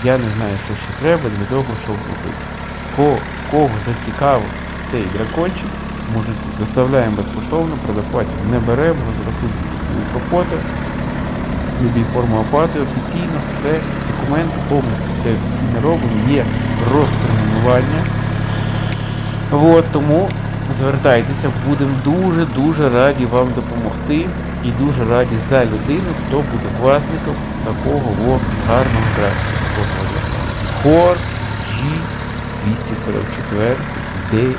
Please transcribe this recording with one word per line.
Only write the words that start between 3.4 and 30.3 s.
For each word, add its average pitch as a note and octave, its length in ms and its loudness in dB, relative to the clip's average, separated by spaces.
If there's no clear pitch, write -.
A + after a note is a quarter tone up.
кого C#3+ 240 2
зацікавив A#2 640 0
цей A#2+ 120 -2
дракончик, D#3+ 540 -2
може, A2 160 -2
доставляємо A#2+ 580 2
безкоштовно, D3 580 -2
предоплатів G#2 540 -2
не B2 80 2
беремо, C3+ 480 2
розрахунки - 560 -4
всі - 180 -6
у - 120 -4
капота, F3 440 -2
любі A#2 200 2
форми A#2+ 260 2
оплати, D3+ 400 2
офіційно, D#3+ 580 -2
все, D3 220 -2
документи, D#3 480 0
повністю C3 480 0
все A#2+ 160 0
офіційно - 500 0
робимо, C#3 340 2
є C#3 160 2
розтермінування. B2 1080 2
От, E3 400 8
тому... D3+ 380 2
Звертайтеся, C3+ 720 4
будемо C#3 240 2
дуже-дуже D3+ 840 2
раді C3 360 4
вам B2 300 2
допомогти B2 720 -2
і A#2+ 200 0
дуже B2+ 220 2
раді A#2+ 300 2
за C3 160 6
людину, C3+ 440 0
хто C3+ 100 0
буде C3 300 -2
власником B2+ 540 2
такого A2+ 480 0
во C3 140 4
гарного A#2 380 4
трактора. G#2 680 0